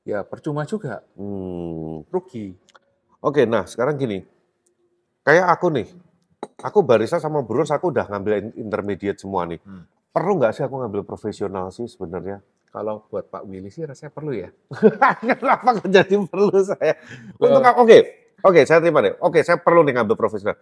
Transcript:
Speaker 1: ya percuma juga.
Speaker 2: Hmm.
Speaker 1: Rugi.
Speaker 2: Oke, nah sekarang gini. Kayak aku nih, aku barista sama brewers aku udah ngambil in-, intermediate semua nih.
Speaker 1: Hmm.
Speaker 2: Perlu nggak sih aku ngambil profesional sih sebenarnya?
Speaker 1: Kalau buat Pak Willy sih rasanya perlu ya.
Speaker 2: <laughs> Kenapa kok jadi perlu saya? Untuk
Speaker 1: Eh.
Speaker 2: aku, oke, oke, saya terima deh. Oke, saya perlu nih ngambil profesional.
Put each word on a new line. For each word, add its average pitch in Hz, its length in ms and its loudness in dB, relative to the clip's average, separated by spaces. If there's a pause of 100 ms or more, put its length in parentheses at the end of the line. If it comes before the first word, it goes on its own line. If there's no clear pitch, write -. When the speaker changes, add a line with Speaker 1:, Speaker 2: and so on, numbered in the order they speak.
Speaker 1:
ya 101 240 -8
percuma 147 400 -8
juga. 147 480 -10
Speaker 2:
Hmm. 87 960 -10
Speaker 1:
Rugi. 110 480 -10 (640)
Speaker 2:
Oke, 143 240 2
nah 107 240 -2
sekarang 139 260 -4
gini. 107 300 -6 (960)
Kayak 170 340 4
aku 180 160 -2
nih, 113 160 -4 (720)
aku 196 220 0
barista 120 400 2
sama 151 240 -4
brewers 131 240 -2
aku 151 240 -2
udah 98 160 -2
ngambil 101 240 -4 (160)
in-, - 80 -18
intermediate 98 640 -6
semua 95 240 -4
nih. 85 160 -12
Speaker 1:
Hmm. 95 240 -20 (240)
Speaker 2:
Perlu 165 320 -2
nggak 110 160 0
sih 143 80 -4
aku 131 160 -10
ngambil 101 240 -6
profesional 98 640 -8
sih 117 160 -12
sebenarnya? 95 560 -12 (320)
Speaker 1:
Kalau 107 320 -10
buat - 240 -12
Pak 95 160 -14
Willy 95 240 -16
sih 160 160 -14
rasanya 143 240 -18
perlu 147 240 -10
ya. 90 160 -10 (400)
Speaker 2:
<laughs> 226 320 2
Kenapa 233 560 0
kok 190 160 -4
jadi 190 220 4 (100)
perlu 190 320 0
saya? 190 400 0 (400)
Untuk 269 240 4
Speaker 1:
Eh. 247 80 6
Speaker 2:
aku, 233 160 4
oke, 202 140 12 (500)
oke, 170 160 6
saya 165 160 4
terima 160 240 2
deh. 92 160 0
Oke, 165 240 2
saya 170 160 0
perlu 170 240 4
nih 135 80 0
ngambil 113 240 0
profesional. 104 440 -4